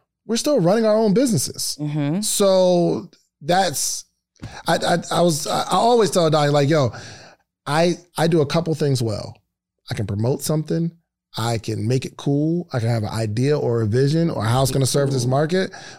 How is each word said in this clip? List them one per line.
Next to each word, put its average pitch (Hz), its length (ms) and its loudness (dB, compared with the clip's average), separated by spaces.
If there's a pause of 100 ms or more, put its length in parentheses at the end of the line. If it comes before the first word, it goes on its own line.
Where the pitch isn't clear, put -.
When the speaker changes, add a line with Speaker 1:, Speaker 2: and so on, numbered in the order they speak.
(280)
Speaker 1:
we're 233 100 -2
still 294 220 2
running 208 260 4
our 214 100 4
own 220 180 4
businesses. 226 680 0
Speaker 2:
Mm-hmm. 147 420 -2
Speaker 1:
So 185 880 2 (320)
that's, 170 640 -2 (640)
I, 165 80 2
I, 175 220 0 (120)
I 165 120 0
was, 170 260 0
I, - 140 -2
I - 140 -6
always 226 360 4
tell 165 180 2
Donnie, 147 220 2
like, 143 160 4
Yo, 147 240 2 (720)
I, 165 300 0 (220)
I 160 100 2
do 165 140 4
a 139 40 2
couple 165 300 -2
things 139 260 0
well. 104 340 -6 (540)
I - 40 -6
can 107 120 -4
promote 107 360 -2
something, 165 500 -2 (460)
I 117 220 -2
can 107 280 -4
make 127 180 0
it - 120 -12
cool. 160 560 -2
I 127 60 -2
can 113 100 -2
have 113 140 0
an - 60 -4
idea 113 480 -2
or 117 240 0
a 110 60 0
vision 143 420 2
or 107 140 -4
how 120 180 2
it's 127 100 0
gonna 135 140 0
serve 143 260 0
this 127 120 -2
Speaker 2:
Cool. 123 80 0
Speaker 1:
market. 160 400 0 (280)